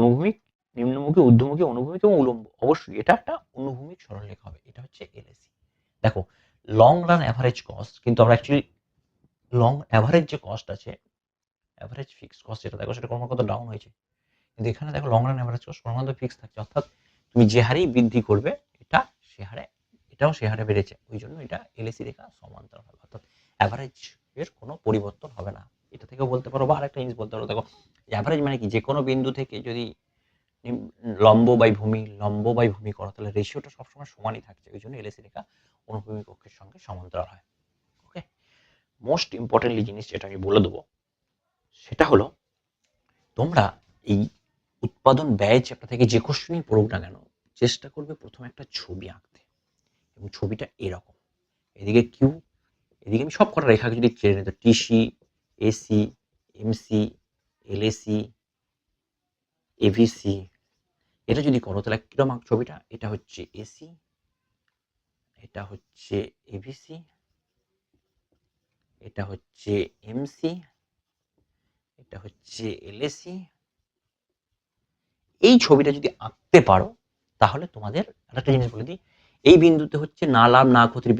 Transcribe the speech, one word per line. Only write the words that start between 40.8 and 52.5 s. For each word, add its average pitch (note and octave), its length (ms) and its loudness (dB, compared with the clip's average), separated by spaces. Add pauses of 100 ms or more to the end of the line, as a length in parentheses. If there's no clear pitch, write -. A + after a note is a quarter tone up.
সেটা - 200 0
হলো A2 220 4 (1120)
তোমরা D#3 260 2 (480)
এই G#2 160 0 (540)
উৎপাদন C3+ 440 0 (140)
ব্যয় A2 200 4
চ্যাপ্টার - 320 -14
থেকে B2 200 2
যে A#2 140 2
কোশ্চেনই E3 420 -6
পড়ুক G#2+ 240 2
না G2 80 -6
কেন, F2+ 160 -16 (440)
চেষ্টা A#2+ 340 -2
করবে D3+ 180 -14 (100)
প্রথমে B2 280 -20
একটা C#3 140 -20 (140)
ছবি F#2 300 -14
আঁকতে, - 320 -20 (760)
এবং G2+ 200 -16
ছবিটা A2 300 -8 (120)
এরকম, F2+ 360 -12 (640)
এদিকে G#2+ 220 2 (120)
কিউ, D3 260 0 (640)